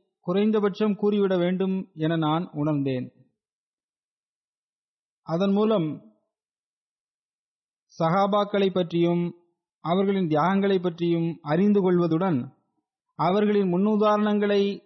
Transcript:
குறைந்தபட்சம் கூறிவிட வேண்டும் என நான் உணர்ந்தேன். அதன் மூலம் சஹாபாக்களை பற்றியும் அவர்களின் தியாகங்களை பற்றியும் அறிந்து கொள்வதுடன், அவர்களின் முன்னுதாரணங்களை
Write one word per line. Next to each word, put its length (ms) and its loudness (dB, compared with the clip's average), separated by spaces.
குறைந்தபட்சம் 760 0
கூறிவிட 420 0
வேண்டும் 560 -2
என 220 -4
நான் 360 -2
உணர்ந்தேன். 760 -4
அதன் 300 -2
மூலம் 680 -2
சஹாபாக்களை 760 0
பற்றியும் 600 0
அவர்களின் 480 0
தியாகங்களை 520 0
பற்றியும் 600 -2
அறிந்து 400 2
கொள்வதுடன், 760 2
அவர்களின் 580 2
முன்னுதாரணங்களை 1120 0